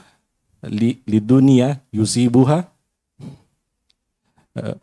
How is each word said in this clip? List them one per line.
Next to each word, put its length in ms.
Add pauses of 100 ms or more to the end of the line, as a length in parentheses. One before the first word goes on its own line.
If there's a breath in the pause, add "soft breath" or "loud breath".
(640 loud breath)
li, 400
li 160
dunya 560 (160)
yusibuha, 800 (1800 loud breath)
eh, 260